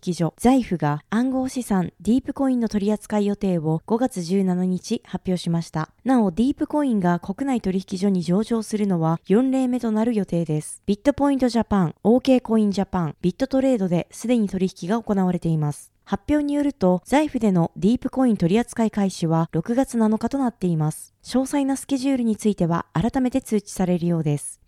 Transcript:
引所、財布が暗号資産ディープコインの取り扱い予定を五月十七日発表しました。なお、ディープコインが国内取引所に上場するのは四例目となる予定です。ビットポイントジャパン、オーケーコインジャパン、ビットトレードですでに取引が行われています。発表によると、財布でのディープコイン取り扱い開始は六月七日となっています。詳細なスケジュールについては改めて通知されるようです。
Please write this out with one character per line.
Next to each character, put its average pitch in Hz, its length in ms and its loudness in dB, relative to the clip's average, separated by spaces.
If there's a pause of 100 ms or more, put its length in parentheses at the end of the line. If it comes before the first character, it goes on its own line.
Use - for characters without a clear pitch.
引 180 80 -2
所、 160 240 -2
財 254 260 4
布 185 140 -4
が 147 320 -2
暗 247 220 0
号 262 180 -2
資 247 140 -8
産 180 360 0
デ 208 140 0
ィ 254 80 4
ー - 20 -18
プ - 100 -8
コ 269 140 0
イ 262 80 2
ン 240 60 0
の 220 80 0
取 202 160 -2
り 208 80 2
扱 208 260 -2
い 208 60 2
予 202 100 0
定 185 220 0
を 160 280 0
五 226 120 0
月 247 240 -2
十 185 240 0
七 180 200 0
日 185 380 -4
発 - 240 -10
表 180 100 0
し - 120 -6
ま 165 120 0
し - 80 -10
た。 156 200 -6 (160)
な 247 180 4
お、 190 80 2
デ 160 120 0
ィ 262 80 2
ー - 40 -2
プ 311 100 -4
コ 302 200 -2
イ 254 80 0
ン 208 80 0
が 175 180 2
国 196 260 -6
内 254 140 0
取 190 320 -2
引 190 60 -6
所 185 100 0
に 185 160 2
上 175 200 0
場 226 200 -2
す 220 140 -6
る 208 100 0
の 180 140 0
は 160 260 0
四 254 240 4
例 262 160 0
目 247 140 -2
と 233 100 -2
な 214 140 0
る 247 80 -2
予 202 120 0
定 170 200 -2
で 151 160 -2
す。 - 240 -16
ビ 202 100 0
ッ - 60 -20
ト 285 100 2
ポ 285 180 2
イ 277 60 2
ン 262 40 -2
ト 254 100 2
ジ 226 100 0
ャ 214 60 0
パ 202 180 2
ン、 156 200 -2
オ 226 140 6
ー 247 40 2
ケ 262 160 4
ー 240 40 2
コ 226 160 0
イ 214 80 4
ン 202 60 2
ジ 190 100 -2
ャ 190 40 0
パ 180 180 -4
ン、 147 180 -6
ビ 180 100 2
ッ - 20 -10
ト - 140 -4
ト 269 120 0
レ 262 160 2
ー - 20 -2
ド 190 120 -2
で 170 220 0
す - 160 -10
で 240 100 2
に 208 100 2
取 190 220 -2 (120)
引 170 60 -8
が 226 140 0
行 220 120 -4
わ 185 200 2
れ 175 60 -2
て 165 100 -2
い 160 80 2
ま 147 160 -2
す。 - 180 -16 (160)
発 - 220 -4
表 302 120 2
に 285 120 -2
よ 285 100 0
る 285 80 0
と、 180 320 2
財 302 240 2
布 277 100 -6
で 220 140 2
の 170 240 2
デ 165 140 2
ィ 240 60 4
ー - 40 -4
プ 254 100 -4
コ 262 160 0
イ 240 60 4
ン 202 60 0
取 170 160 2
り 214 40 4
扱 233 280 0
い 208 60 0
開 196 200 0
始 - 160 -4
は 165 240 2
六 170 240 -2
月 254 220 0
七 220 200 2
日 233 120 -2
と 277 80 -4
な 269 140 0
っ - 40 -18
て - 100 -6
い 170 120 0
ま 156 160 0
す。 - 280 -18
詳 - 180 -2
細 269 260 -2
な 269 100 -2
ス - 100 -12
ケ 277 120 -4
ジ 262 140 0
ュ - 20 2
ー 262 60 0
ル 240 40 -2
に 220 140 0
つ - 100 -2
い 208 80 2
て 180 100 0
は 165 280 -2
改 226 280 0
め 247 80 0
て 262 120 -2
通 214 200 -2
知 - 120 -18
さ 190 120 -2
れ 180 140 0
る 170 80 -2
よ 170 120 0
う 165 40 -2
で 147 140 0
す。 - 300 -12